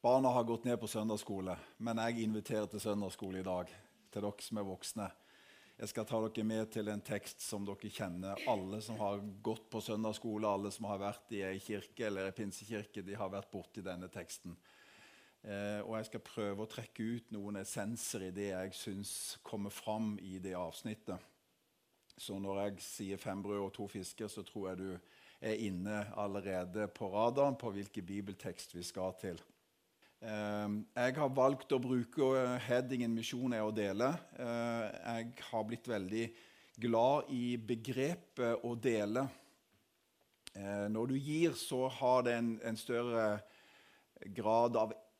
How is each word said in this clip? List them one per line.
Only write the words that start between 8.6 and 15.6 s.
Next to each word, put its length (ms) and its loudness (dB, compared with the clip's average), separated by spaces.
som 160 -6
har 240 0
gått 240 -2
på 160 -4
søndagsskole, 640 0
alle 240 2
som 160 -6
har 140 -2
vært 340 -4
i 80 -2
ei 160 -2
kirke 480 -6
eller 220 0
ei 80 -12
pinsekirke, 680 -6
de 160 -8
har 80 -2
vært 240 -6
borti 320 -8
denne 240 -6
teksten. 480 -10
Eh, 400 -4